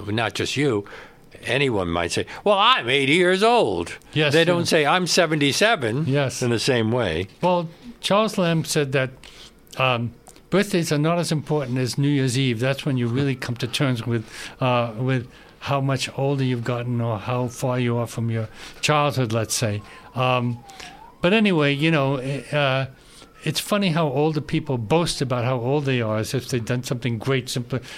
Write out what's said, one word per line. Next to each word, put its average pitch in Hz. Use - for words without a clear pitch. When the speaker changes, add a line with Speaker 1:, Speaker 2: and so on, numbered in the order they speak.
Speaker 1:
not 104
just -
you, 123
anyone 113
might 85
say, 98
"Well, 202
I'm 208
eighty 139
years 185
old." 147
Speaker 2:
Yes, 147
Speaker 1:
They 165
Speaker 2:
yeah. 165
Speaker 1:
don't 175
say, 156
"I'm 175
seventy-seven," 156
Speaker 2:
Yes. 135
Speaker 1:
in 123
the 113
same 113
way. 95
Speaker 2:
Well, 175
Charles 214
Lamb 165
said 143
that, 131
um, 120
birthdays 180
are 147
not 160
as 170
important 135
as 127
New 143
Year's 135
Eve. 127
That's 135
when 135
you 120
really 135
come 123
to 127
terms 127
with, 117
uh, 120
with 127
how 139
much 135
older 139
you've 123
gotten 120
or 117
how 123
far 123
you 120
are 117
from 117
your 113
childhood, 143
let's 110
say. 104
Um, 123
but 175
anyway, 180
you 151
know, 139
eh, 131
uh, 135
it's -
funny 202
how 160
older 147
people 151
boast 143
about 123
how 127
old 135
they 131
are 107
as 107
if 123
they've 120
done 123
something 120
great 131
simply, 120